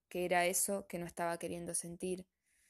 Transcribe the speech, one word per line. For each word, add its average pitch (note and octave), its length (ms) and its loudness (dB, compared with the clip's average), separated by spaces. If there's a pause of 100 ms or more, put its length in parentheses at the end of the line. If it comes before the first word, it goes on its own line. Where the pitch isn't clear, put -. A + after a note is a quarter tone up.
¿Qué F3+ 160 0
era F3 200 6
eso G3 420 2
que F3 120 -6
no F3 60 -4
estaba E3+ 320 -2
queriendo E3+ 360 -6
sentir? F3+ 520 -4 (440)